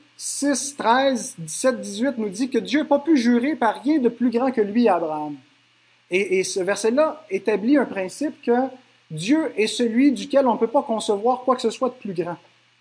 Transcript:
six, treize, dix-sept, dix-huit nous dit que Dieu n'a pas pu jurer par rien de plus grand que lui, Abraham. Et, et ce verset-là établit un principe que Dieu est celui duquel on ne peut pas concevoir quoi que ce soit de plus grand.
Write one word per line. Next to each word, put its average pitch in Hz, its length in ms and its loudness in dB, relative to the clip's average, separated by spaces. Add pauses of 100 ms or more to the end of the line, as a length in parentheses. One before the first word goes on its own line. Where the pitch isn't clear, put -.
(160)
six, - 580 -4
treize, 247 640 2
dix-sept, 214 420 -2
dix-huit 208 380 -4
nous 214 140 -4
dit 233 180 -4
que 254 80 -2
Dieu 208 220 0
n'a 311 80 -2
pas 285 140 4
pu 311 180 4
jurer 240 360 2
par 226 280 0
rien 302 160 2
de 240 100 4
plus 240 220 -2
grand 240 200 0
que 247 120 0
lui, 214 260 2
Abraham. 156 480 -2 (720)
Et, 190 280 0
et 180 60 0
ce 190 160 -6
verset-là 233 680 0
établit 214 480 0
un 240 80 4
principe 190 560 -6
que 240 160 0 (540)
Dieu 233 480 0
est 214 80 2
celui 247 460 2
duquel 262 340 2
on 226 80 4
ne 190 40 -4
peut 226 80 0
pas 269 160 2
concevoir 220 600 0
quoi - 120 2
que - 80 -6
ce 226 60 2
soit 240 220 -2
de 254 40 -10
plus 196 200 -10
grand. 165 240 -4 (420)